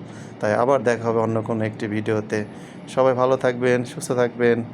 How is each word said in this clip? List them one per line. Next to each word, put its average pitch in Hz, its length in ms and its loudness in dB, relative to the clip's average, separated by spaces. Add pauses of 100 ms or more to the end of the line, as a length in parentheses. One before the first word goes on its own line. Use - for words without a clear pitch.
(400)
তাই 107 140 2
আবার 123 300 2
দেখা 113 240 2
হবে 113 120 2
অন্য 113 220 0
কোনো 110 220 -2
একটি 110 240 -4
ভিডিওতে। 107 580 -2 (420)
সবাই 131 260 4
ভালো 127 240 4
থাকবেন, 123 480 2
সুস্থ - 260 -8
থাকবেন। 120 520 2 (100)